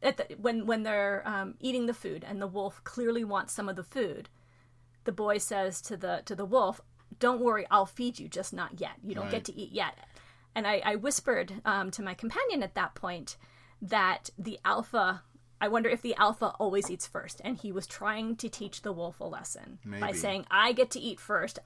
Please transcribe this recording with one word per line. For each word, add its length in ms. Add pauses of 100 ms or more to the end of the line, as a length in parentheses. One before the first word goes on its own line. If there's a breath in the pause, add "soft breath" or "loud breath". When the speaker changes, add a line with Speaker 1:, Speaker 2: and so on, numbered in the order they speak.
Speaker 1:
at 140
the, 200
when, 280
when 180
they're, 440
um, 340
eating 240
the 80
food 340
and 140
the 60
wolf 380
clearly 400
wants 280
some 160
of 80
the 80
food, 460 (760 soft breath)
the 80
boy 240
says 460
to 160
the, 260
to 100
the 120
wolf, 340 (380)
"Don't 240
worry, 280
I'll 140
feed 340
you, 100
just 260
not 260
yet. 140 (100)
You 100
don't 100
Speaker 2:
Right. 80
Speaker 1:
get 140
to 80
eat 180
yet." 260 (560 loud breath)
And 120
I, 160
I 140
whispered, 680
um, 240
to 120
my 120
companion 480
at 140
that 180
point 420 (440 soft breath)
that 560
the 280
alpha, 580 (380)
I 80
wonder 200
if 140
the 140
alpha 300 (120)
always 320
eats 160
first. 380
And 120
he 140
was 160
trying 500
to 120
teach 340
the 100
wolf 280
a 40
lesson 600
by 160
Speaker 2:
Maybe. 180
Speaker 1:
saying, 320
"I 220
get 200
to 80
eat 200
first. 460